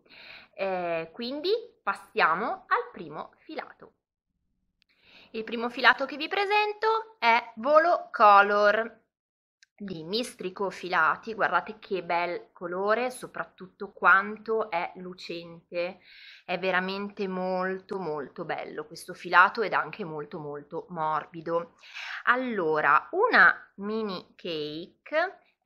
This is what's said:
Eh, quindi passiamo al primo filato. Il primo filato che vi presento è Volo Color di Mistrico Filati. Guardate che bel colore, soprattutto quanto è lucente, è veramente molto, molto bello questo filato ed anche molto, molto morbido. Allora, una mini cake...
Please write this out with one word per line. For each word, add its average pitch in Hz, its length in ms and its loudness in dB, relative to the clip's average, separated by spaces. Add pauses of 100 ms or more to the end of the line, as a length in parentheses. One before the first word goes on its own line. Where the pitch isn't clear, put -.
(540)
Eh, 175 580 -4
quindi 285 380 -6 (320)
passiamo 196 840 -2
al 453 240 0
primo 160 460 -14
filato. - 560 -16 (1400)
Il 220 120 -8
primo 233 240 -6
filato 247 380 4
che 294 100 -10
vi 311 120 -6
presento 415 880 0
è 233 380 2
Volo 302 540 4
Color 208 880 6 (760)
di 190 260 -12
Mistrico 190 680 -6
Filati. 175 640 0
Guardate 180 440 -2
che 180 240 -6
bel 175 500 -4
colore, 202 580 -2
soprattutto - 840 -14
quanto 214 800 2
è 175 240 -4
lucente, 175 1040 -10 (480)
è 180 120 -4
veramente 190 680 -6
molto, 185 720 -6
molto 151 480 -10
bello 151 400 -10
questo 165 260 -18
filato 180 480 4
ed 175 140 -2
anche 160 300 -4
molto, 156 340 -10
molto 147 500 -12
morbido. 165 840 -4 (500)
Allora, 190 840 2
una 339 680 4
mini 208 580 -8
cake... 170 1080 -6 (260)